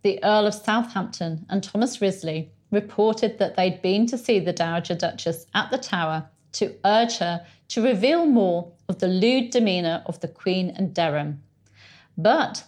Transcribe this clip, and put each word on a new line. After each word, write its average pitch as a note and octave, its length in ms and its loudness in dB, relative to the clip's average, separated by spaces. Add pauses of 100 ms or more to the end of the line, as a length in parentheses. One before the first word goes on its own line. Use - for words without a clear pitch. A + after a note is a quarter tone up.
the G3 220 0
Earl G#3 220 4
of G#3 80 0
Southampton F#3+ 960 -4
and F#3+ 120 -2
Thomas A3+ 380 -2
Risley E3 520 -4 (180)
reported G#3+ 680 0
that - 180 0
they'd F#3 260 0
been G3+ 240 2
to A#3+ 100 -4
see A#3 220 2
the E3+ 140 -2
Dowager E3+ 420 -2
Duchess E3 600 -4
at G3+ 160 -2
the C4 60 -2
Tower D#3+ 540 -4 (220)
to - 220 -4 (100)
urge A3+ 340 4
her F3 260 -4 (240)
to A3+ 140 -2
reveal C4 420 2
more F#3+ 480 2 (160)
of F#3 120 -4
the F#3 80 2
lewd A#3 420 2
demeanour F3+ 560 0
of - 140 -10
the D#3+ 80 -8
Queen F#3 420 -2
and F#3 240 -4
Derham, D3 480 -2 (760)
but A3+ 520 2